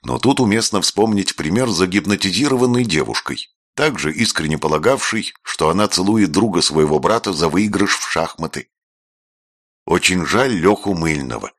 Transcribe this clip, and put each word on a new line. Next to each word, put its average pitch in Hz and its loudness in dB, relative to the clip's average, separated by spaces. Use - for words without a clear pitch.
Но 64 -4
тут 131 2
уместно 107 2
вспомнить 101 0
пример 95 0
с 98 -2
загипнотизированной 101 0
девушкой, 67 -4
также 143 -2
искренне 80 -2
полагавшей, 90 0
что - -2
она 101 0
целует 98 2
друга 98 2
своего 76 2
брата 101 2
за 80 0
выигрыш 101 0
в - -6
шахматы. 80 -4
Очень 87 0
жаль 120 2
Лёху 98 2
Мыльного. 69 -4